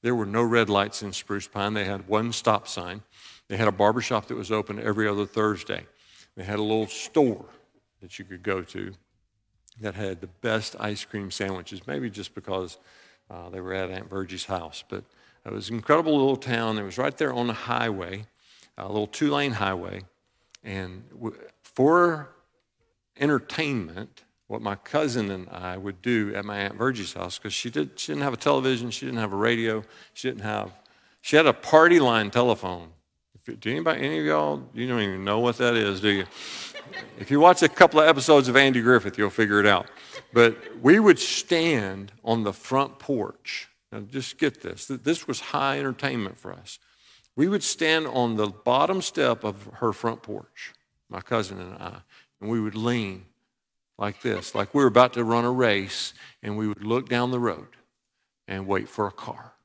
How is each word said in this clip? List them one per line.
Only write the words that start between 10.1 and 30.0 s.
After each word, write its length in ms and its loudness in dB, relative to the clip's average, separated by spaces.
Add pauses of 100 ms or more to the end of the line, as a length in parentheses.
the 60 -12
best 520 -4
ice 240 -6
cream 260 -10
sandwiches, 580 -8
maybe 220 -6
just 240 -14
because, 440 -8 (520)
uh, 200 -16
they 100 -12
were 140 -8
at 180 -6
Aunt 180 -12
Virgie's 360 -8
house. 420 -8
But 160 -12 (420)
it 60 -10
was 180 -10
an 60 -6
incredible 420 2
little 200 2
town. 400 -2
It 60 -6
was 140 -10
right 200 -2
there 160 -2
on 140 -2
the 60 -2
highway, 760 -6 (500)
a 100 -12
little 200 -2
two-lane 440 0
highway. 520 -4 (600)
And 460 -10
w-, 280 -12 (260)
for 680 4 (880)
entertainment, 1040 -2 (240)
what 140 -8
my 140 -4
cousin 560 -2
and 180 -10
I 260 -10
would 260 -10
do 340 0
at 100 -6
my 140 -8
Aunt 160 -4
Virgie's 380 -4
house, 240 -10
'cause 140 -10
she 180 -6
did, 300 -6
she 120 -8
didn't 120 -4
have 100 -2
a 40 -8
television, 540 0
she 140 -10
didn't 140 -6
have 140 -4
a 40 -4
radio, 460 0 (300)